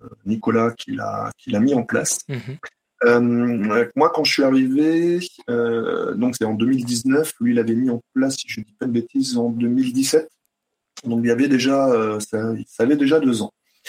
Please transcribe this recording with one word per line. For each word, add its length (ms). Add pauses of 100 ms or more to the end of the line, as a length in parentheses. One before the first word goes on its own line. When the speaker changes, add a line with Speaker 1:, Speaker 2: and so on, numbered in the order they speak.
(240)
Speaker 1:
Nicolas, 460
qui 220
l'a, 440
qui 140
l'a 100
mis 140
en 80
place. 460
Speaker 2:
Mhm. 300 (460)
Speaker 1:
Euh, 920
moi, 200
quand 100
je 80
suis 120
arrivé, 760 (300)
euh, 640
donc 220
c'est 80
en 100
deux 120
mille 180
dix-neuf, 540
lui, 140
il 60
avait 160
mis 160
en 100 (140)
place, 220
si 120
je 140
dis 160
pas 80
de 60
bêtises, 440
en 140
deux 180
mille 240
dix-sept. 360 (760)
Donc 180
il 60
y 20
avait 180
déjà, 400
euh, 300
ça, 360 (120)
ça 180
avait 120
déjà 240
deux 220
ans. 100 (360)